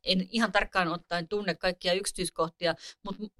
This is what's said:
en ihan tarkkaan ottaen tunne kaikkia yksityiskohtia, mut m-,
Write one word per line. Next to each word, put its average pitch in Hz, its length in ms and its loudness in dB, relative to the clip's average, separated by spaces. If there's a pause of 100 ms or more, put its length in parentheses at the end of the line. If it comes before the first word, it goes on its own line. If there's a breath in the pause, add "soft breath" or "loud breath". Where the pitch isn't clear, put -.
en 185 260 2
ihan 226 220 2
tarkkaan 196 360 2
ottaen 170 400 -4
tunne 208 260 0
kaikkia 180 380 0
yksityiskohtia, 170 800 -2 (280 loud breath)
mut 196 160 -8
m-, 214 80 -8 (140)